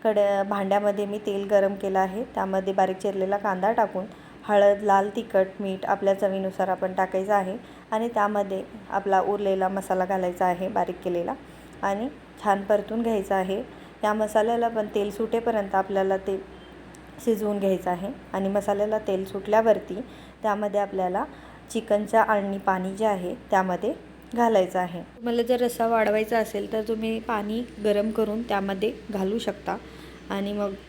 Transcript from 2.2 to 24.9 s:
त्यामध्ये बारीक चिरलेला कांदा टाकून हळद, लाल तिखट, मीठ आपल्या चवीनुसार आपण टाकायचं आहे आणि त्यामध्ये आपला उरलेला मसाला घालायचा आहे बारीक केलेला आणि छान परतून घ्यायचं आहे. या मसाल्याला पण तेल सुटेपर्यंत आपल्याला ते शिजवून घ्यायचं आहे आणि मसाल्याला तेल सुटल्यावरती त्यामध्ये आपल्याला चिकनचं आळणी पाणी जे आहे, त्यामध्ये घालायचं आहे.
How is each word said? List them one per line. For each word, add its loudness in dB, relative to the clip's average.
त्यामध्ये -2
बारीक 2
चिरलेला -2
कांदा 0
टाकून 0
हळद, 6
लाल 4
तिखट, 2
मीठ -4
आपल्या 2
चवीनुसार 0
आपण -2
टाकायचं 0
आहे 0
आणि 0
त्यामध्ये 0
आपला 2
उरलेला 0
मसाला 0
घालायचा 0
आहे 0
बारीक -2
केलेला -2
आणि -2
छान 4
परतून 0
घ्यायचं 0
आहे. 0
या 2
मसाल्याला 2
पण -2
तेल 0
सुटेपर्यंत -2
आपल्याला 2
ते -6
शिजवून 0
घ्यायचं 0
आहे -2
आणि 0
मसाल्याला 0
तेल -2
सुटल्यावरती 2
त्यामध्ये 0
आपल्याला 0
चिकनचं 0
आळणी 2
पाणी -2
जे -2
आहे, -2
त्यामध्ये 0
घालायचं 4
आहे. -4